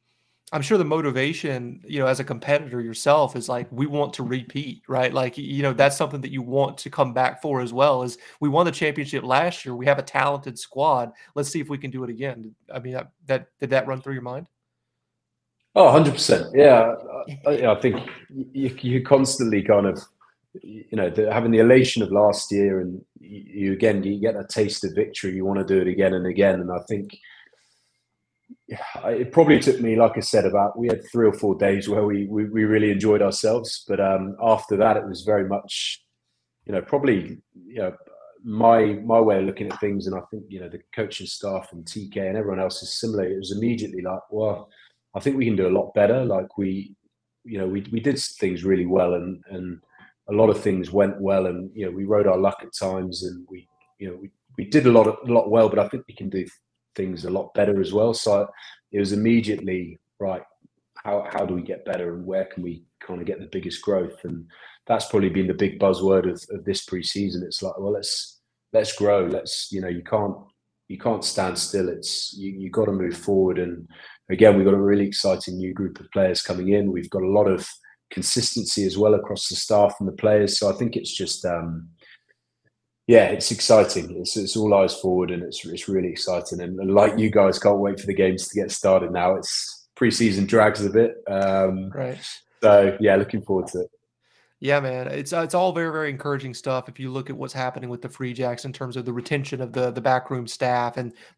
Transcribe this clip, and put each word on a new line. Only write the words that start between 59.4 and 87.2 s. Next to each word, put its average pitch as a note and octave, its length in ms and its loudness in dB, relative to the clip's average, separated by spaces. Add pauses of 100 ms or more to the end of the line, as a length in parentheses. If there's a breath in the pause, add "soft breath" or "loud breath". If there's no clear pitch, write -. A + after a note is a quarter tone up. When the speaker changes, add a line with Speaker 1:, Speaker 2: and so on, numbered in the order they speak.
Speaker 2:
right, F#2+ 240 -4 (520)
how, G2+ 360 -4
how G2+ 140 -2
do F2+ 80 -4
we F2+ 80 -4
get F2+ 240 -10
better, F2 280 -4
and F2 120 -12
where F#2+ 200 -2
can - 180 -12
we E2+ 200 -10 (220)
kinda F2+ 180 -10
get F2 160 -6
the - 80 -14
biggest F2 340 -8
growth? F#2 420 -4
And E2+ 220 -10 (420 soft breath)
that's A2+ 200 0
probably G2 220 2
been F#2 180 0
the F#2 60 -2
big - 260 -2
buzzword F#2+ 500 2
of, - 140 -8 (140)
of E2 80 -16
this G2 200 -4
preseason. F#2 580 -6
It's E2+ 180 -10
like, - 160 -8
"Well, G2 140 -4
let's, - 480 -8 (320)
let's G#2+ 240 0
grow. G2+ 300 2
Let's," - 460 -6
you G2 100 -6
know, F#2 60 -6
you F2 160 -6
can't, G#2 320 -2 (520)
you F#2 100 -12
can't A2 260 -2
stand F2+ 340 -4
still. F#2 320 -2
It's, - 480 -8
you, G2 140 -10
you F#2+ 180 -10
gotta G#2 220 0
move F2+ 260 -4
forward. F#2+ 400 0
And F2 300 -6 (420 soft breath)
again, G2 260 8
we've G2 100 4
got G2 80 6
a G2 80 4
really G2+ 240 4
exciting F#2 520 -2
new F#2 160 -6
group F#2+ 260 -6
of - 120 -20
players F#2 300 0
coming F#2 280 -4
in. G2+ 220 4
We've E2+ 180 -6
got F#2+ 140 -4
a F#2 60 0
lot G2+ 180 4
of F#2 200 0 (420 soft breath)
consistency - 760 -2
as F2+ 120 -2
well G#2+ 160 6
across - 340 -2
the F#2+ 80 -8
staff G#2 440 2
and G2 80 -4
the F#2+ 60 -4
players. G#2 460 2
So G2+ 100 0
I F#2+ 40 0
think A2+ 240 -4
it's - 180 -6
just, - 300 -6
um, E2 420 -6 (1200 soft breath)
yeah, A2+ 200 10
it's - 240 -2
exciting. A2 640 4
It's, - 180 -8
it's G2+ 220 -4
all G#2+ 160 2
eyes F#2+ 260 4
forward, F#2 320 0
and F2 120 -6
it's, - 220 -12
it's E2+ 220 -10
really F#2 220 -2
exciting. F#2 500 -6
And, F2+ 200 -8
and F#2+ 140 -2
like G#2 240 6
you A2 120 2